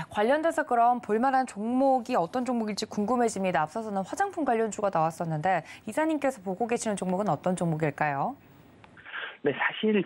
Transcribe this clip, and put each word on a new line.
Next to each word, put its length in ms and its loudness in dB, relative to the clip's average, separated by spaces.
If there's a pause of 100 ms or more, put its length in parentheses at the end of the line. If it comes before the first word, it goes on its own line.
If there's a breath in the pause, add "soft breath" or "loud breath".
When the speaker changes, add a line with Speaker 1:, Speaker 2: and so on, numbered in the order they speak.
(120)
Speaker 1:
관련돼서 540 2
그럼 360 4
볼만한 460 2
종목이 680 2
어떤 300 0
종목일지 420 -2
궁금해집니다. 720 0
앞서서는 420 -4
화장품 420 -4
관련주가 460 0
나왔었는데, 720 0 (240 loud breath)
이사님께서 560 0
보고 240 -2
계시는 280 -2
종목은 340 0
어떤 260 0
종목일까요? 800 0 (1080 loud breath)
Speaker 2:
네, 140 2
사실 480 2